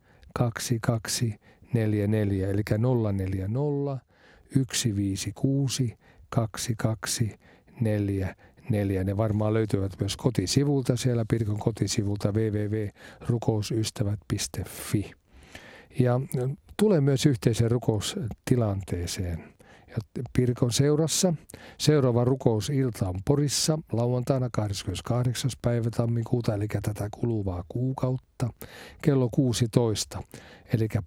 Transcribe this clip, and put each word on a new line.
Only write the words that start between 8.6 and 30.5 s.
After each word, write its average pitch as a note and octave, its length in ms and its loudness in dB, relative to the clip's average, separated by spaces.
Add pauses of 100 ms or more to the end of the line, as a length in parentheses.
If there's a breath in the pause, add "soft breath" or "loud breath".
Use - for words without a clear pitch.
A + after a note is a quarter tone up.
neljä. G2 340 0
Ne G2 120 0
varmaan G#2+ 380 2
löytyvät G2+ 460 0
myös G2+ 160 -2
kotisivulta, C3+ 800 2
siellä A#2 340 0
Pirkon G#2+ 280 0
kotisivulta G2+ 720 0
W A2 200 2
W G#2 180 -2
W G#2 180 -2 (400 loud breath)
rukousystävät A2 1000 -2
piste - 360 -4
fi. - 480 -4 (840 loud breath)
Ja B2 220 2 (560)
tule G3+ 240 4
myös C#3 260 2
yhteiseen A#2 440 2
rukoustilanteeseen. G2+ 1700 -2 (440 loud breath)
Ja - 80 -12 (360)
Pirkon B2 400 2
seurassa D3+ 640 2 (440 loud breath)
seuraava B2+ 460 4
rukousilta B2+ 840 2
on F#2 160 -4
Porissa D3 540 2 (140)
lauantaina B2 600 0
kahdeskymmeneskahdeksas A2+ 1000 -2 (100)
päivä A#2+ 280 0
tammikuuta, A#2 640 0
eli G#2 120 -2 (160)
tätä G#2+ 280 -4
kuluvaa G2 580 -4
kuukautta, C3 840 -4 (520 loud breath)
kello C3+ 300 4
kuusitoista. A#2 920 2 (520 loud breath)